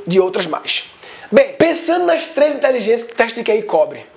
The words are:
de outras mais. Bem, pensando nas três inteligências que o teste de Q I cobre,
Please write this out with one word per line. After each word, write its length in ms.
de 140
outras 260
mais. 460
Bem, 220
pensando 520
nas 220
três 260
inteligências 540
que 60
o 20
teste 260
de 40
Q 140
I 40
cobre, 420